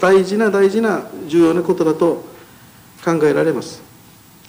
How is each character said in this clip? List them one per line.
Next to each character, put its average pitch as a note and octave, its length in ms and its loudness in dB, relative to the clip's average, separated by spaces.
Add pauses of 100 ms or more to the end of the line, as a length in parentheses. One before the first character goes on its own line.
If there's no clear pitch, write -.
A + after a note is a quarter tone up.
大 F#3+ 240 4
事 G3 140 -4
な A3 120 0
大 G3 200 2
事 G#3+ 100 -2
な G#3 220 -2 (260)
重 E3 200 4
要 E3 60 0
な F3 80 -2
こ F3 120 0
と E3+ 100 -2
だ D#3 80 0
と D#3+ 320 -2 (800)
考 E3+ 80 -2 (120)
え D3 100 2
ら D3 100 0
れ D#3+ 80 0
ま - 80 -4
す。 - 220 -14 (680)